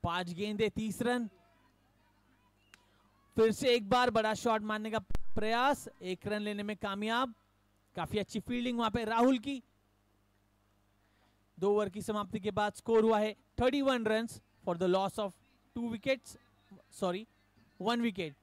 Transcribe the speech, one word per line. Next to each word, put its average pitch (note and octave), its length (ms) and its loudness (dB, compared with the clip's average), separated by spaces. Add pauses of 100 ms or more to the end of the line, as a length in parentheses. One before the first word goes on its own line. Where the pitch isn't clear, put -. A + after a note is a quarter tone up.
पांच F3 320 -2
गेंदे, G#3 340 0
तीस G#3+ 340 -4
रन। A#3+ 260 0 (2000)
फिर A3 160 6
से B3 220 2
एक G#3+ 140 0
बार B3 220 4
बड़ा G#3+ 240 2
शॉट A3 280 0
मारने G#3+ 280 -4
का A3 80 -2 (360)
प्रयास, A#3 540 2 (140)
एक F#3 240 -6
रन G#3 160 -2
लेने G#3 200 -4
में G#3 140 -6
कामयाब। A3 580 -2 (640)
काफी F3+ 220 -4
अच्छी G3+ 220 -4
फील्डिंग A#3+ 380 -4
वहां A3+ 120 0
पे A#3 140 -4
राहुल A#3+ 340 4
की। C4 240 -6 (2000)
दो F#3+ 120 0
ओवर G#3 180 2
की G#3 140 -10
समाप्ति G#3 380 -4
के G#3 100 -4
बाद G#3 240 -2
स्कोर A3+ 300 4
हुआ A3+ 140 4
है G#3+ 140 0 (280)
थर्टी C4 220 2
वन B3+ 220 2
runs A3 360 -2 (240)
for F3+ 120 -2
the F3+ 120 0
loss F#3+ 300 2
of G3+ 140 -4 (440)
two A#3 140 -4
wickets, A#3+ 460 -4 (640)
sorry, F#3 260 -2 (540)
one A#3 220 0
wicket। F3+ 400 -2